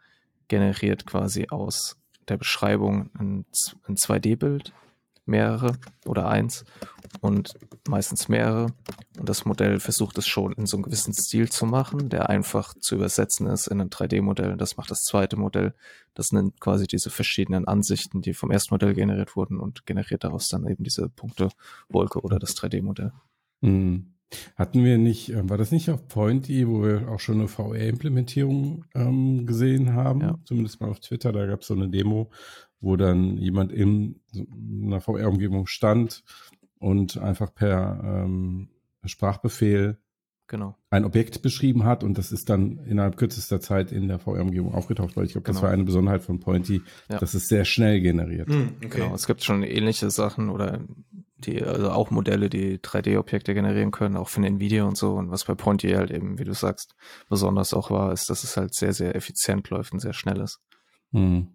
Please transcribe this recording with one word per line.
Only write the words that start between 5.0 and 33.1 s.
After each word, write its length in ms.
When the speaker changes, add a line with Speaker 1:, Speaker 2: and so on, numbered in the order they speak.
Speaker 1:
mehrere 520
oder 220
eins 360
und 340
meistens 420
mehrere. 380
Und 120
das 160
Modell 340
versucht 400
es 80
schon 260
in 140
so 100
einem 60
gewissen 300
Stil 360
zu 160
machen, 440
der 200
einfach 460
zu 200
übersetzen 520
ist 180
in 160
ein 80
drei 180
D 140
Modell. 300
Und 100
das 160
macht 140
das 100
zweite 360
Modell. 360
Das 180
nimmt 280
quasi 260
diese 240
verschiedenen 580
Ansichten, 540
die 140
vom 160
ersten 240
Modell 180
generiert 420
wurden 240
und 280
generiert 360
daraus 260
dann 180
eben 160
diese 260
Punktewolke 1120
oder 160
das 160
drei 160
D 120
Modell. 300
Speaker 2:
Mhm. 520
Hatten 280
wir 160
nicht, 320
äh, 180
war 80
das 140
nicht 180
auf 180
Pointy, 600
wo 160
wir 260
auch 100
schon 200
eine 80
V-R-Implementierung, 1500
ähm, 540
gesehen 480
haben? 260
Speaker 1:
Ja. 240
Speaker 2:
Zumindest 360
mal 100
auf 80
Twitter, 320
da 160
gab's 180
so 80
eine 160
Demo, 400
wo 160
dann 420